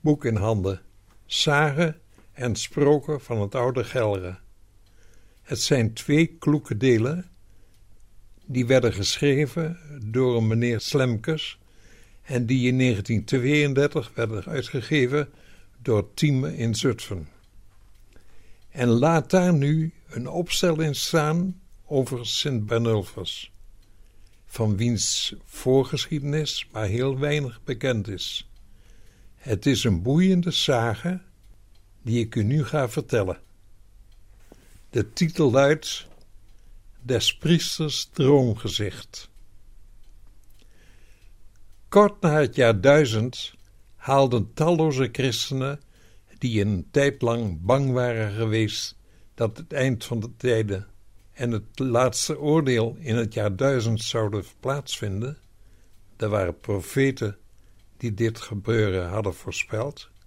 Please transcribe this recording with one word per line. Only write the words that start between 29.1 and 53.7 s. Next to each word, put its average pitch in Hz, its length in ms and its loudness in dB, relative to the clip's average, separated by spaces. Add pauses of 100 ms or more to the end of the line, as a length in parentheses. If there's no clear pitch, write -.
Het 107 300 -6
is 135 180 2
een 95 180 2
boeiende 175 500 4
sage 131 720 0 (800)
die 113 240 0
ik 110 100 -10
u 110 80 2
nu 135 220 2
ga 135 240 -2
vertellen. 107 500 -2 (1500)
De - 240 -2
titel 156 380 2
luidt 139 560 2 (920)
Des 120 360 0
Priesters - 680 0
Droomgezicht. 127 1200 0 (2500)
Kort 202 320 6
na 156 200 4
het 131 140 0
jaar 117 260 4
duizend 127 720 4 (420)
haalden 131 580 2
talloze 156 580 2
christenen, 131 680 -2 (580)
die 110 240 0
een 98 300 0
tijd 139 300 2
lang 117 400 -2
bang 131 300 2
waren 117 400 -2
geweest 110 640 -2 (380)
dat 110 240 -4
het 160 160 -14
eind 131 320 -2
van 120 140 -6
de 113 180 -8
tijden 107 500 0 (460)
en 120 180 -4
het 110 280 -6
laatste 127 600 0
oordeel 135 600 2
in 120 160 -2
het 113 180 -2
jaar 104 220 -2
duizend 117 460 0